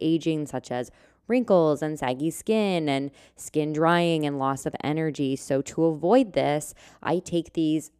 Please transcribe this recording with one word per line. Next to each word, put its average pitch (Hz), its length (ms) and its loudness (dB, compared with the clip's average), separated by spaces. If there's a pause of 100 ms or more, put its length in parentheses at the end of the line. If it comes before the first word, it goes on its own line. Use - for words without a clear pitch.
aging 156 460 0
such 127 240 -8
as 123 220 -6 (360)
wrinkles 175 520 4
and 156 160 -4
saggy 135 320 -2
skin 190 600 0
and 139 200 0 (280)
skin 151 360 -4
drying 165 540 2
and 143 100 -2
loss 135 300 -2
of 147 160 -4
energy. 147 540 -2
So 135 260 -2
to 160 220 -2
avoid 170 480 2
this, 143 420 -2 (300)
I 170 160 0
take 170 320 -4
these 156 480 -2